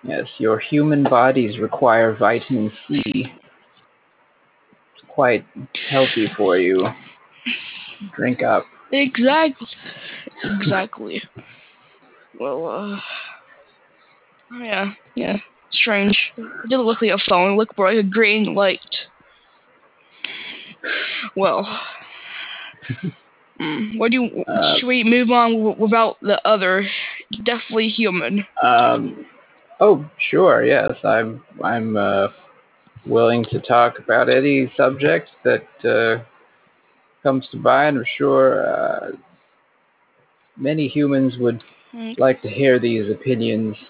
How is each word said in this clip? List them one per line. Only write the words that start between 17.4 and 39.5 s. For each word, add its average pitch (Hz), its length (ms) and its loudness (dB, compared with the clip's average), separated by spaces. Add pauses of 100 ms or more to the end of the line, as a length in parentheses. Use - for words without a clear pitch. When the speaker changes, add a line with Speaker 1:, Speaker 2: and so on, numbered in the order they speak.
Speaker 2:
It 202 40 2
looked 220 220 0
more 190 160 4
like 220 100 2
a 190 40 0
green 208 460 2
light. 190 260 0 (2500)
Well. 196 320 0 (1200)
Speaker 1:
<laughs> 143 240 -8 (460)
Speaker 2:
Mm, 214 380 -6
what 220 140 0
do 254 120 0
you, - 220 -6
Speaker 1:
Uh, - 320 0
Speaker 2:
should 254 100 -2
we 247 160 0
move 233 280 4
on 240 260 4
w-, 214 220 0
without 220 420 2
the - 260 0
other 196 400 2 (560)
deathly 226 460 -2
human? 202 580 -2 (160)
Speaker 1:
Um, 120 600 2 (560)
oh, 170 240 6 (140)
sure, 147 460 4
yes. 123 280 2 (120)
I'm, 110 380 0 (200)
I'm, 110 340 -2
uh, 101 320 0 (760)
willing 117 460 2
to - 100 -4
talk 120 380 2
about 120 300 2
any 135 480 2
subject 143 520 0 (160)
that, 120 220 0 (180)
uh, 113 400 0 (960)
comes 135 280 0
to - 80 -14
mind. 139 400 2
I'm 113 60 -4 (120)
sure, 135 500 2
uh, - 440 -4 (1500)